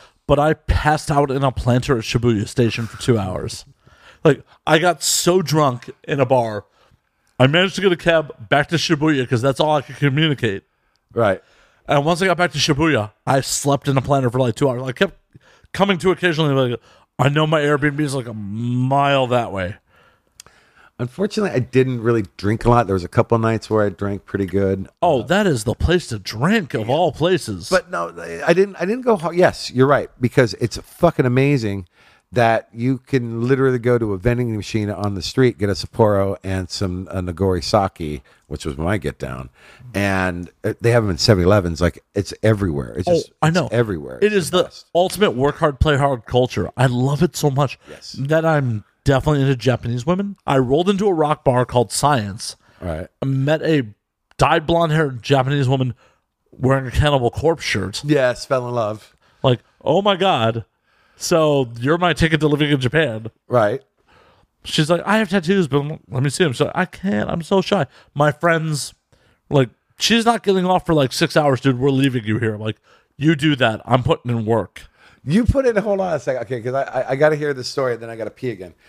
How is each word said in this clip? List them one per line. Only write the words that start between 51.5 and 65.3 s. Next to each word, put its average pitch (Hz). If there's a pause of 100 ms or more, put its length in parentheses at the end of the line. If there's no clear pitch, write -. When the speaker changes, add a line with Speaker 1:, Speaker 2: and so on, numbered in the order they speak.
Speaker 1:
called 120
Science. 117 (220)
Speaker 2:
Right. 85 (160)
Speaker 1:
I -
met 135
a 147 (500)
dyed 151
blonde 170
haired 143
Japanese 135
woman 131 (560)
wearing 135
a 120
Cannibal 139
Corpse 156
shirt. 98
Speaker 2:
Yes, 131
fell 127
in 123
love. 107 (260)
Speaker 1:
Like, 127 (220)
"Oh 170
my 202
God. 120 (560)
So 147 (100)
you're 143
my 175
ticket 160
to 156
living 147
in 143
Japan." 120 (200)
Speaker 2:
Right. 117 (800)
Speaker 1:
She's 151
like, 170
"I 208
have 214
tattoos, 180